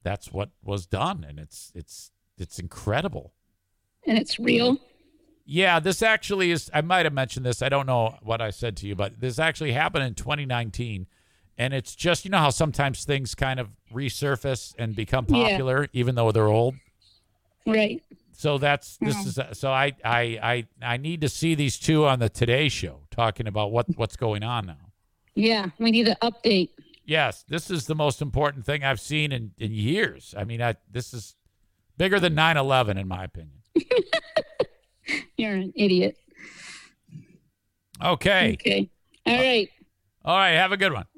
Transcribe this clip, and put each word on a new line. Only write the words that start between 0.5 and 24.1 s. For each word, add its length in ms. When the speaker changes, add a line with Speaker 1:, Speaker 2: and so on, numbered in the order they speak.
Speaker 1:
was 220
done, 420
and 100
it's, 380
it's, 340
it's 200
incredible. 760
Speaker 2:
And 120
it's 220
real? 380
Speaker 1:
Yeah, 360
this 220
actually 480
is. 240
I 60
might 260
have 60
mentioned 340
this. 160
I 60
don't 180
know 340
what 200
I 100
said 280
to 100
you, 80
but 240
this 180
actually 340
happened 320
in 100
twenty 300
nineteen. 600
And 140
it's 220
just, 280
you 60
know 80
how 120
sometimes 540
things 300
kind 240
of 100
resurface 840
and 160
become 340
Speaker 2:
Yeah. 220
Speaker 1:
popular, 420
even 220
though 160
they're 160
old? 300
Speaker 2:
Right. 340
Speaker 1:
So 260
that's, 400
this 180
Speaker 2:
Yeah. 100
Speaker 1:
is, 120
a, 180
so 160
I, 200
I, 180
I, 260
I 180
need 240
to 60
see 280
these 200
two 300
on 140
the 80
Today 400
Show 320
talking 380
about 240
what, 140
what's 200